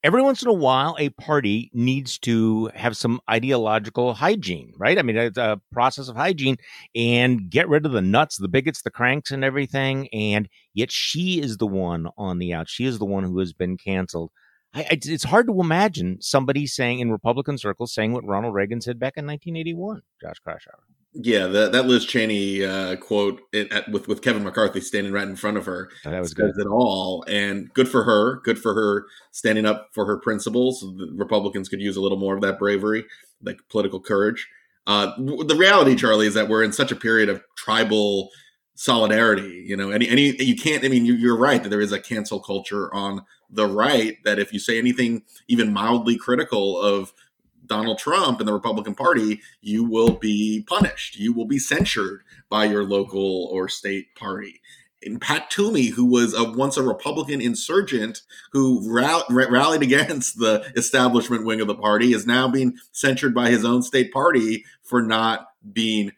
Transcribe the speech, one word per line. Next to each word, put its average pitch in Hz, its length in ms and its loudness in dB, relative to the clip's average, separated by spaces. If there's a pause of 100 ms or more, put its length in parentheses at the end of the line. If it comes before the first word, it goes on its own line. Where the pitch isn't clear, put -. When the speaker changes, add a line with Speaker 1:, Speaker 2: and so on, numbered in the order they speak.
Speaker 1:
every 185 180 4
once 269 220 2
in 240 60 0
a 220 40 4
while, 143 460 2
a 143 100 0
party 120 640 -2
needs 127 460 -2
to 113 560 0
have 113 200 -4
some 120 320 -2
ideological 113 880 0
hygiene, 107 640 -2
right? 135 220 2
I - 20 0
mean, 117 160 0
it's 117 220 -2
a 107 200 -2 (120)
process 127 360 -2
of 117 100 -12
hygiene 139 400 0 (360)
and 120 560 2
get 113 180 0
rid 151 200 2
of 135 60 -2
the 104 80 2
nuts, 110 360 2
the 98 100 -6
bigots, 135 360 -2
the - 80 -6
cranks, 131 400 -2
and 135 120 -4
everything." 135 680 -2
And 107 400 -2 (260)
yet 113 160 -2
she 175 500 -2
is 117 160 -6
the 110 100 -2
one 87 480 -4
on 92 220 -6
the 87 160 -4
out. 82 160 -6
She - 160 -6
is 120 140 -2
the 104 60 -2
one 98 180 -2
who 90 160 -2
has 87 140 -4
been 90 240 -6
canceled. 90 540 -6 (440)
I, 143 60 -8
I, 156 220 -2
it's 147 220 -6
hard 208 200 4
to 208 160 0
imagine 165 580 0
somebody 135 460 0
saying, 123 340 -2
in 120 120 0
Republican 123 480 -2
circles, 107 340 -6
saying 110 180 0
what 123 140 -4
Ronald 101 300 -4
Reagan 104 260 -2
said 120 180 -8
back 131 180 -4
in 147 100 -10
nineteen 151 280 -10
eighty-one, 170 460 -8 (180)
Josh 80 260 -14
Kraushaar. - 340 -16 (340)
Speaker 2:
Yeah, 107 320 2
that, 98 280 2
that 127 120 4
Liz 123 220 4
Cheney, 101 580 0
uh, 95 300 -4
quote 101 440 -2 (120)
it, 104 200 -2
at, 104 200 -2
with, 101 160 -4
with 104 160 -4
Kevin 110 200 0
McCarthy 98 380 0
standing 98 320 -4
right 101 140 -2
in 95 80 -10
front 104 220 -4
of 92 100 -6
her 92 240 -10 (160)
Speaker 1:
Oh, - 20 -8
that 90 100 -6
was 85 120 -6
Speaker 2:
says 104 240 0
Speaker 1:
good. 101 100 -4
Speaker 2:
it - 20 -
all. 95 600 0
And 101 480 -4
good 127 120 4
for 123 160 0
her. 113 380 2
Good 113 160 0
for 110 160 -2
her 104 320 0 (240)
standing 107 340 0
up 107 300 0
for 104 140 -2
her 101 100 0
principles. 120 640 -2
The 95 340 -12
Republicans 98 560 -2
could 95 120 -6
use 101 160 -4
a 98 40 -2
little 98 160 0
more 98 160 -2
of 98 80 -4
that 98 160 -2
bravery, 104 480 0 (380)
like, 98 160 -10 (100)
political 98 300 -2
courage. 104 480 0 (400)
Uh, 104 300 0
w-, 139 260 -6
the 156 120 2
reality, 175 400 6
Charlie, 107 300 4
is 101 80 0
that 107 160 2
we're 110 140 4
in 107 100 0
such 131 180 -2
a 110 40 -2
period 110 340 2
of 95 140 -6 (120)
tribal 104 760 0 (420)
solidarity. 107 920 2
You 98 100 -4
know, 98 140 -4
any, 113 180 0
any, 139 320 4
you 127 140 4
can't, 151 280 -2
I 135 40 2
mean, 123 180 4
you, 120 80 4
you're 117 240 4
right 127 240 4
that 101 80 -8
there 104 100 0
is 104 120 0
a 98 80 -4
cancel 104 400 -6
culture 98 520 -6
on 101 300 -6 (300)
the 107 160 0
right, 110 560 0
that 104 160 0
if 101 120 -2
you 104 60 -6
say 113 220 -2
anything 120 420 0 (260)
even 117 240 2
mildly 113 460 0
critical 104 640 0
of 101 320 0 (520)
Donald 110 320 -2
Trump 151 420 0
and 107 80 -2
the 104 60 0
Republican 104 400 -4
Party, 110 460 2 (220)
you 107 240 0
will 113 240 4
be 107 580 0
punished. - 500 -2
You 107 140 -2
will 113 140 -2
be 135 140 -2
censured 113 640 -4 (260)
by 107 160 2
your 104 180 0
local 98 600 -2
or 95 240 -4
state - 460 -8
party. 101 440 -12 (420)
And 110 200 -10
Pat - 280 -2
Toomey, 202 360 2
who 113 180 0
was 120 300 4
a, 113 180 2
once 135 240 0
a 135 80 0
Republican 139 560 -2
insurgent 120 840 -2 (280)
who 131 300 2 (100)
ra-, 147 380 2
ra-, 123 200 4
rallied 143 340 4
against 139 560 0
the 110 360 2
establishment 120 720 2
wing 110 160 0
of 104 60 0
the 104 80 -2
party, 107 360 4
is 110 160 0
now 127 220 2
being 127 260 0 (160)
censured 131 440 0
by 120 140 2
his 113 140 4
own 123 180 4
state 135 300 0
party 123 540 2 (160)
for 123 200 0
not 110 460 0 (240)
being 107 460 0